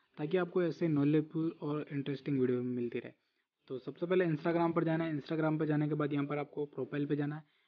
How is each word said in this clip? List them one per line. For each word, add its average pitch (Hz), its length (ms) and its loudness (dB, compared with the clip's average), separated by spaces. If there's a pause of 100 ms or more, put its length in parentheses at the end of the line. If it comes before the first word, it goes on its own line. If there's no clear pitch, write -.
(180)
ताकि 151 200 0
आपको 175 240 0
ऐसे 165 280 0
knowledgeable 151 600 2 (100)
और 147 300 -4
interesting 139 480 -2
video 123 220 2
मिलती 123 360 -4
रहे। 127 140 -10 (580)
तो 131 100 -8
सबसे 143 260 -8
पहले 180 200 4
Instagram 165 480 2
पर 165 100 2
जाना 160 200 0
है, 160 120 -2
Instagram 156 420 0
पर 156 80 0
जाने 151 220 2
के 151 60 0
बाद 147 180 0
यहाँ 143 140 0
पर 147 120 -2
आपको 147 280 -6
profile 143 400 -4
पे 143 100 0
जाना 147 200 -2
है। 156 60 -12 (260)